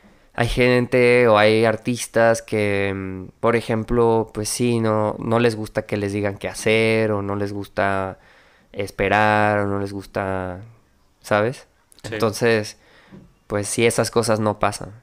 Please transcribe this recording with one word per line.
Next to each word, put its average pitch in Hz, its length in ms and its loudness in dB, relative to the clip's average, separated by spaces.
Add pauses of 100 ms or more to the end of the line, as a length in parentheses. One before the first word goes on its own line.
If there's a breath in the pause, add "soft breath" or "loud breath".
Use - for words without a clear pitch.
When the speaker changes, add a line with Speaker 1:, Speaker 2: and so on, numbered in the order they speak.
(340 soft breath)
Speaker 1:
hay 120 140 -2
gente 123 800 4
o 104 100 6
hay 110 260 4
artistas 113 800 0
que, 101 520 -2
mm, 95 320 -8 (140)
por 117 160 2
ejemplo, 113 800 0
pues 107 140 -6
sí, 120 320 0
no, 107 380 0
no 113 200 -2
les 117 180 2
gusta 107 300 -6
que 110 100 -4
les 101 160 -2
digan 101 260 -4
qué 92 100 -8
hacer 110 640 0
o 101 100 -2
no 101 140 -4
les 101 160 -6
gusta 98 640 -4 (540 soft breath)
esperar 104 880 2
o 101 60 -2
no 101 120 -4
les 98 140 -6
gusta, 95 680 -6 (600)
¿sabes? 107 460 -2 (360)
Speaker 2:
Sí. 104 120 -10
Speaker 1:
Entonces, 110 640 0 (680 loud breath)
pues 104 220 -4
sí, 117 180 2
esas 113 240 0
cosas 110 300 0
no 104 180 -2
pasan. 98 340 -4 (100)